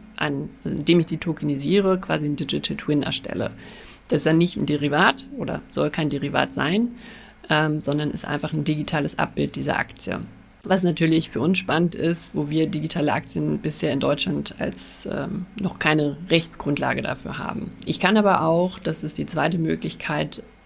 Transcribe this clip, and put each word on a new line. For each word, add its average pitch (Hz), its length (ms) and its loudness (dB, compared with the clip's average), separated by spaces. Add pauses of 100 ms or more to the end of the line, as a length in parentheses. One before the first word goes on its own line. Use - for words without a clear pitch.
(160)
an, 147 340 -4 (120)
indem 165 380 4
ich 160 60 0
die 160 120 -4
tokenisiere, 165 800 2
quasi 151 280 -2
ein 147 100 0
Digital - 400 -2
Twin 147 260 2
erstelle. - 480 -4 (560)
Das 147 140 2
ist - 60 2
dann 160 120 6
nicht 175 180 4
ein - 100 0
Derivat 147 680 2
oder 165 340 -6
soll 147 200 0
kein 151 200 0
Derivat 139 440 0
sein, 196 380 0 (580)
ähm, 151 300 2
sondern 147 320 0
ist - 120 -6
einfach 147 280 -4
ein 151 100 0
digitales 151 560 0
Abbild - 380 -2
dieser 139 220 0
Aktie. - 420 -4 (440)
Was 185 180 4
natürlich 160 480 4
für - 100 -2
uns 180 160 4
spannend 165 380 2
ist, - 400 -2
wo 147 160 -2
wir 160 160 2
digitale 151 460 0
Aktien 151 460 -2
bisher 151 340 -2
in 139 80 0
Deutschland 143 580 0
als, - 520 -6
ähm, 147 360 -4 (140)
noch - 180 -4
keine 151 400 2 (100)
Rechtsgrundlage 143 720 2
dafür - 380 -6
haben. - 320 -6 (160)
Ich 165 140 -2
kann 196 160 6
aber 196 260 6
auch, 170 360 2
das 165 260 -4
ist - 140 -6
die 151 60 -2
zweite 160 320 0
Möglichkeit, 160 840 -2 (240)